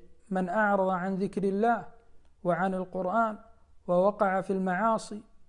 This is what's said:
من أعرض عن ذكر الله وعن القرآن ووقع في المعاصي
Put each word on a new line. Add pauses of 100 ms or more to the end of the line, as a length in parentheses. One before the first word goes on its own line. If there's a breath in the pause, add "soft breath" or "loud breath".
(300)
من
أعرض
عن
ذكر
الله (580)
وعن
القرآن (500)
ووقع
في
المعاصي (260)